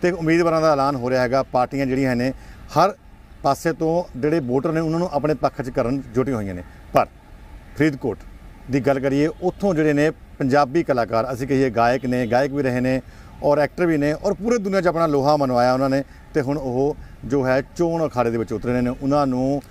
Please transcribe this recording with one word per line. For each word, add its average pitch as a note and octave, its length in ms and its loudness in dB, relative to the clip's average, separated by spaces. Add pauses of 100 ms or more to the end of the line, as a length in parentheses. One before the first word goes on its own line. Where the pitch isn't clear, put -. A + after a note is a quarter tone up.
ਤੇ F3+ 100 2
ਉਮੀਦਵਾਰਾਂ E3 500 2
ਦਾ D#3 120 4
ਐਲਾਨ C#3 220 2
ਹੋ B2 140 -4
ਰਿਹਾ B2+ 120 2
ਹੈਗਾ। B2+ 220 2
ਪਾਰਟੀਆਂ C3 420 0
ਜਿਹੜੀਆਂ C3 300 0
ਨੇ B2+ 180 0 (320)
ਹਰ F3+ 300 2 (480)
ਪਾਸੇ D3+ 300 0
ਤੋਂ E3 460 -2
ਜਿਹੜੇ D3+ 200 0
ਵੋਟਰ C3 320 0
ਨੇ D#3 80 0
ਉਹਨਾਂ D#3+ 200 0
ਨੂੰ F3 140 -2
ਆਪਣੇ D3 200 0
ਪੱਖ C#3 280 -2
'ਚ B2+ 80 -10
ਕਰਨ B2+ 320 -2 (140)
ਜੁਟੀਆਂ C3 200 0
ਹੋਈਆਂ G2+ 200 -6
ਨੇ। F2+ 80 -10 (300)
ਪਰ C3+ 120 4 (720)
ਫਰੀਦਕੋਟ C3 400 0 (540)
ਦੀ C#3 80 0
ਗੱਲ C3 200 2
ਕਰੀਏ, C#3 300 2 (120)
ਉੱਥੋਂ F#3 320 0
ਜਿਹੜੇ D3+ 200 2
ਨੇ D3 180 2
ਪੰਜਾਬੀ C#3+ 720 0
ਕਲਾਕਾਰ, A#2+ 500 0
ਅਸੀਂ C3 140 -6
ਕਹੀਏ C3+ 220 2
ਗਾਇਕ A#2+ 360 2
ਨੇ, B2+ 220 0
ਗਾਇਕ C3 260 0
ਵੀ C#3+ 100 -2
ਰਹੇ B2+ 160 -2
ਨੇ C3 220 0 (420)
ਔਰ C#3+ 160 2
ਐਕਟਰ D3+ 260 0
ਵੀ E3 120 2
ਨੇ D3 160 0
ਔਰ F#3+ 200 -2
ਪੂਰੇ A3+ 240 0
ਦੁਨੀਆ G3 240 -2
'ਚ E3+ 60 0
ਆਪਣਾ E3 200 2
ਲੋਹਾ C#3+ 300 2
ਮਨਵਾਇਆ B2+ 360 2
ਉਹਨਾਂ C3+ 160 0
ਨੇ C3+ 140 0 (300)
ਤੇ D#3 80 0
ਹੁਣ C#3 160 -2
ਉਹ C3+ 380 -2 (300)
ਜੋ C3 220 0
ਹੈ C3 140 2
ਚੋਣ E3 460 -2
ਅਖਾੜੇ A#2+ 240 0
ਦੇ A#2 60 0
ਵਿੱਚ A2+ 160 -4
ਉਤਰੇ A#2+ 280 -2
ਨੇ। B2 80 0
ਉਹਨਾਂ C#3 380 0
ਨੂੰ C3 440 -2